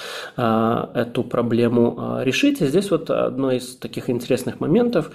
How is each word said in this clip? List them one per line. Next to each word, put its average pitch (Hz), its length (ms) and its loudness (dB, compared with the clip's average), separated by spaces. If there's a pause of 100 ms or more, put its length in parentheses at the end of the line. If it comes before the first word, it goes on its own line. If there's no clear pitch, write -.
(380)
э, 113 480 2 (100)
эту 120 280 -2
проблему, 120 960 2
э, 120 40 -2
решить. 233 380 2
И 151 60 2
здесь 185 240 2
вот 160 180 -2
одно 127 420 0
из 127 240 -4
таких - 340 -10
интересных 123 520 -2
моментов, 185 540 2